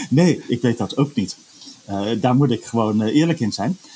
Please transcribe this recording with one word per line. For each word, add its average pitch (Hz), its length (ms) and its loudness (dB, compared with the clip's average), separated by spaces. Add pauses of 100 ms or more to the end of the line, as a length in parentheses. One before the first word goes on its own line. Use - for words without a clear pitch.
(100)
Nee, 165 380 4
ik 120 140 -2
weet 120 160 0
dat 98 180 -4
ook 139 180 0
niet. 95 220 -4 (480)
Eh, 101 220 -6 (140)
daar 123 140 2
moet 139 160 4
ik 113 140 -2
gewoon, 110 380 0
eh, 110 120 0
eerlijk 160 260 2
in 104 120 -2
zijn. 127 260 -4 (160)